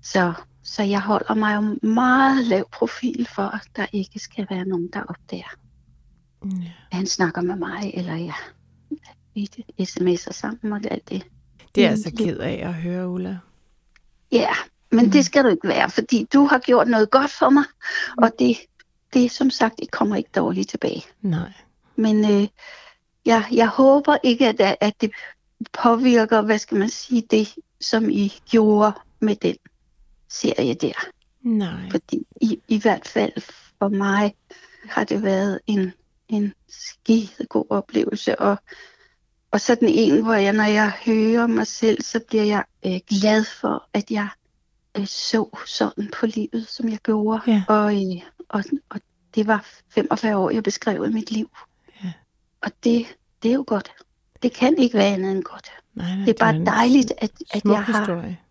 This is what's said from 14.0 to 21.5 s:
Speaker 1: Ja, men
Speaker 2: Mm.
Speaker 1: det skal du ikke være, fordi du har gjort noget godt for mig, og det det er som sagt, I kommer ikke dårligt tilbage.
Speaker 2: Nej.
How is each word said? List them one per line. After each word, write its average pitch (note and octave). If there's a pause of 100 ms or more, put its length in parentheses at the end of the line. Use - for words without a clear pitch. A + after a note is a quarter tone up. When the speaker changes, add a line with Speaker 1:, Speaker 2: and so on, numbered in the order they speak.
Speaker 1:
Ja, A#3 (440)
men A#3
Speaker 2:
Mm. G#3
Speaker 1:
det C#4
skal C#4
du B3+
ikke F#3
være, -
fordi A3+
du C#4
har C#4+
gjort B3
noget G#3+
godt C4+
for -
mig, C#4+ (540)
og A3+
det A3+ (560)
det B3
er A#3+
som C4+
sagt, A3+
I -
kommer G#3
ikke -
dårligt F#3
tilbage. - (180)
Speaker 2:
Nej. E3+ (440)